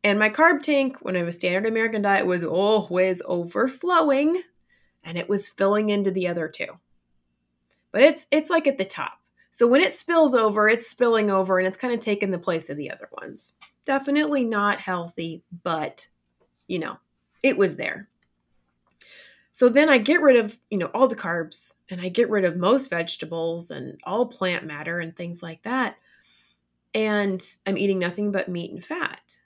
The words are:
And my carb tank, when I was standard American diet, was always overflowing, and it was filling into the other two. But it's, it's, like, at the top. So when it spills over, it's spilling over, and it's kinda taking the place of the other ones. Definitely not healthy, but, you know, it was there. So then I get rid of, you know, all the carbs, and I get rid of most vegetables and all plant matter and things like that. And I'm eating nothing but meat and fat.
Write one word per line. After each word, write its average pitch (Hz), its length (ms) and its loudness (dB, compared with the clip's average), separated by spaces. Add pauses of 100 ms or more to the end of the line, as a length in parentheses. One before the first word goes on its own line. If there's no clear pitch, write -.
And 202 140 2
my 214 120 4
carb 311 320 4
tank, 269 400 0
when 185 160 -4
I 175 60 0
was 170 120 -6
standard 185 320 -2
American 220 340 -2
diet, 196 240 2
was 180 180 0
always 185 800 2
overflowing, 285 1160 0 (640)
and 170 140 -8
it - 100 -6
was 202 220 -2
filling 208 400 2
into 202 220 0
the 180 160 -2
other 170 200 -4
two. - 320 -10 (1120)
But 220 120 6
it's, - 280 4
it's, 302 180 0
like, 330 180 2
at 277 100 0
the 190 80 -2
top. - 340 -10 (300)
So - 180 2
when 262 140 6
it 370 120 0
spills 320 420 2
over, 214 340 4
it's 226 180 0
spilling 226 440 2
over, 190 260 2
and 185 100 2
it's 190 100 -4
kinda 247 200 -4
taking 202 340 -2
the 175 80 -4
place 165 300 -4
of 147 80 -8
the 147 140 -8
other - 180 -16 (100)
ones. - 340 -16 (320)
Definitely 285 580 0
not 208 360 0
healthy, 170 640 -8 (200)
but, 160 440 -6 (600)
you 180 120 -4
know, - 200 -8 (420)
it 262 160 2
was 185 180 2
there. - 320 -8 (1400)
So 247 180 4
then 294 200 6
I 269 80 8
get 294 240 2
rid 269 140 8
of, 214 240 2 (100)
you 208 80 -4
know, 175 160 -4
all 254 140 4
the 254 80 -2
carbs, - 580 -8 (160)
and 180 100 -10
I 180 100 -6
get 226 200 2
rid 202 160 2
of 170 100 2
most 220 360 2
vegetables 165 800 -6
and 139 320 -12
all 226 240 -2
plant 180 380 -4
matter 160 340 -8
and 165 160 -10
things 170 260 -12
like 165 220 -14
that. 247 340 -4 (960)
And 208 500 0 (220)
I'm 196 120 -2
eating 196 200 2
nothing 180 340 -2
but 196 180 -2
meat 175 220 -6
and - 140 -16
fat. - 600 -10